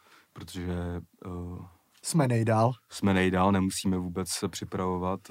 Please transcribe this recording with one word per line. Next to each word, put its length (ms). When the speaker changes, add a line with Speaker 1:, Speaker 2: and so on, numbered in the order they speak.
Speaker 1:
protože, 400
eh, 20
Speaker 2:
Jsme 260
nejdál. 440
Speaker 1:
jsme 240
nejdál, 380
nemusíme 460
vůbec 300
se 200
připravovat, 720